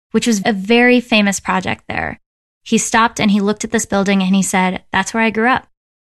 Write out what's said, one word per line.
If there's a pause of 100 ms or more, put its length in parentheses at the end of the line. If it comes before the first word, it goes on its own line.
(100)
which
was
a
very
famous
project
there. (460)
He
stopped
and
he
looked
at
this
building
and
he
said,
'That's
where
I
grew
up.' (400)